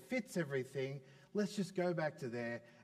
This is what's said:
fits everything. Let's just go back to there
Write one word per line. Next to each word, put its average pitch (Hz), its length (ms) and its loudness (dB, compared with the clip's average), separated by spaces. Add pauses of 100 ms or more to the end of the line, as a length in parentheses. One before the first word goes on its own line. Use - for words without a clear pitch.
fits - 280 -2
everything. 139 640 0 (340)
Let's 202 220 2
just 190 180 0
go 180 180 4
back 156 260 2
to 131 100 -4
there 117 320 -2 (240)